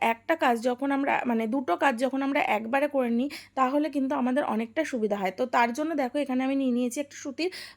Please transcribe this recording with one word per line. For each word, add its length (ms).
একটা 340
কাজ 280
যখন 280
আমরা, 340
মানে 220
দুটো 300
কাজ 220
যখন 220
আমরা 180
একবারে 480
করে 220
নিই, 200
তাহলে 340
কিন্তু 260
আমাদের 280
অনেকটা 400
সুবিধা 320
হয়। 160
তো 140
তার 280
জন্য 220
দেখো, 220
এখানে 180
আমি 200
নিয়ে 160
নিয়েছি 280
একটা 160
সুতির 360